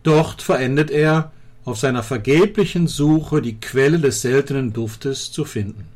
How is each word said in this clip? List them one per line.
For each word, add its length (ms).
Dort 400
verendet 480
er, 420
auf 120
seiner 240
vergeblichen 840
Suche 560
die 160
Quelle 400
des 240
seltenen 500
Duftes 580
zu 140
finden. 400